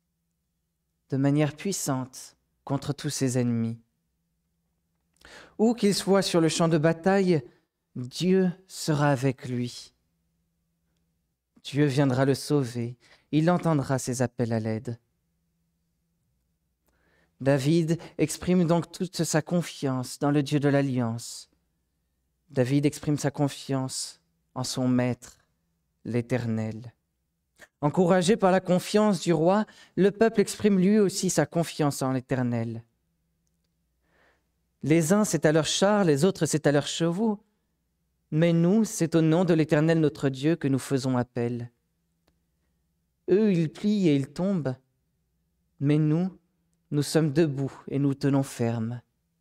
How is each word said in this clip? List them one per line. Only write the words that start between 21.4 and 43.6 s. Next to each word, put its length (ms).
David 380
exprime 320
sa 120
confiance 920
en 100
son 240
maître, 480
l'Éternel. 880
Encouragé 560
par 140
la 80
confiance 600
du 140
roi, 320
le 140
peuple 300
exprime 380
lui 200
aussi 300
sa 160
confiance 560
en 120
l'Éternel. 680
Les 280
uns, 120
c'est 200
à 60
leurs 160
chars, 380
les 200
autres, 220
c'est 220
à 40
leurs 140
chevaux. 580
Mais 220
nous, 320
c'est 320
au 40
nom 240
de 80
l'Éternel 460
notre 300
Dieu 260
que 140
nous 100
faisons 380
appel. 560
Eux, 240
ils 180